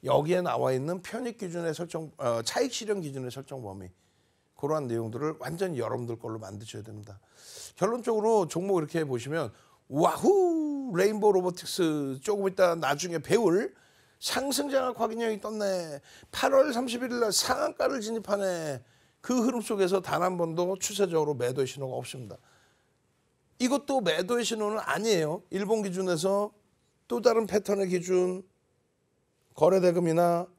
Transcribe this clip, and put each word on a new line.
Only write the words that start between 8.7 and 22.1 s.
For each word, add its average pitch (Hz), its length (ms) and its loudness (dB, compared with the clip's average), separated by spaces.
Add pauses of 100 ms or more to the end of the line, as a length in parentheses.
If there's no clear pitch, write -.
이렇게 160 260 -2
보시면 135 480 -4 (360)
와후, 285 1040 2
레인보우 208 380 4
로보틱스, 160 920 -2
조금 202 260 0
이따 185 260 4
나중에 160 440 -2
배울 202 560 4 (460)
상승 277 500 -2
장악 254 300 0
확인형이 226 400 -2
떴네. 190 600 -4 (320)
팔월 269 400 4
삼십일일 240 480 -4
날 214 120 2
상한가를 269 680 0
진입하네. 196 840 -4 (380)
그 247 220 0
흐름 240 180 0
속에서 196 400 2
단 165 220 -2
한 185 140 0
번도 175 420 0
추세적으로 170 560 0
매도의 127 320 0
신호가 131 300 -8
없습니다. 127 400 -12 (1200)